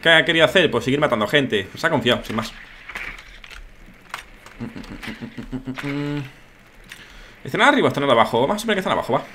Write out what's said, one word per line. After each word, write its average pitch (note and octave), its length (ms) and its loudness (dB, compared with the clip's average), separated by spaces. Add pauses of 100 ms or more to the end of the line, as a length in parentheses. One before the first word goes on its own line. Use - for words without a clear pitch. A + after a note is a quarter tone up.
¿Qué E3 80 4
ha D#3+ 160 6
querido E3 180 4
hacer? E3+ 260 4
Pues A2+ 140 -2
seguir C3+ 160 0
matando A#2 260 2
gente. A2+ 480 0
Se - 120 -4
ha E3 40 2
confiado, A#2+ 340 0
sin A2 120 -6
más. A2+ 160 -6 (4000)
¿Están E3 180 -4
arriba B3+ 240 4
o - 20 6
están C#3 160 -2
abajo? A2+ 360 4
Vamos E3+ 160 2
a - 20 -6
suponer A3 180 -2
que F#3+ 40 -2
están F#3+ 120 -2
abajo, F2+ 220 -2
va. - 80 0 (120)